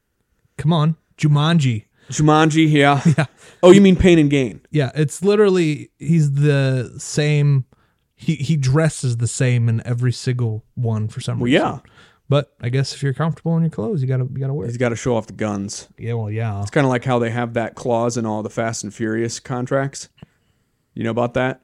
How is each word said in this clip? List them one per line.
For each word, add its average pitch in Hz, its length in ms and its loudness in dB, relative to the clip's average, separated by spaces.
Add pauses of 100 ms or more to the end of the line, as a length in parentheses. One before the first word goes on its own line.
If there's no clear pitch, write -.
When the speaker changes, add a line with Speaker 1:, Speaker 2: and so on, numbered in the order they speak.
(560)
Speaker 1:
Come 156 180 0
on, 160 220 0 (200)
Jumanji. 147 680 2 (260)
Speaker 2:
Jumanji, 156 600 4
yeah. 143 340 4
Speaker 1:
<laughs> 156 120 4
Yeah. 151 100 0 (360)
Speaker 2:
Oh, 180 100 10
you 196 80 10
mean 190 160 8
Pain 175 220 6
and 147 120 4
Gain? 135 300 -2 (100)
Speaker 1:
Yeah, 143 240 0
it's 156 280 -2
literally, 185 760 2
he's 147 340 2
the 139 680 0
same. 143 680 0 (500)
He, - 220 -4
he 151 200 -2
dresses 135 600 0
the 117 100 -2
same 123 440 0
in 113 160 -2
every 120 260 -2
single 120 520 -4 (100)
one 110 340 -4
for 123 120 -12
some 120 180 -6
Speaker 2:
Well, 120 80 -2
Speaker 1:
reason. 151 160 2
Speaker 2:
yeah. - 160 -4 (500)
Speaker 1:
But 139 320 -2
I 120 80 -6
guess 135 260 -4
if - 80 -12
you're 139 120 -2
comfortable 165 420 -4
in 165 60 0
your 160 80 0
clothes, 202 320 -4
you 127 60 -2
gotta, 127 160 -2
you 135 140 -8
gotta 135 160 -6
wear 98 120 -8
it. 117 40 -8
Speaker 2:
He's 120 60 -10
gotta 117 200 -2
show 120 200 -2
off 110 100 -4
the 101 60 -20
guns. 101 560 -8 (100)
Speaker 1:
Yeah, 113 160 -8
well, 110 160 -6
yeah. 107 320 -6
Speaker 2:
It's 101 80 -8
kinda 139 180 2
like 123 160 -2
how 127 140 0
they 117 120 0
have 117 240 -6
that 113 200 -4
clause 120 420 -2
in 117 100 -4
all 107 160 -4
the 104 80 -8
Fast 113 340 -6
and 101 100 -10
Furious 113 460 -4
contracts. 135 680 -6 (840)
You 113 100 -8
know 113 60 -2
about 120 240 -4
that? 131 300 -4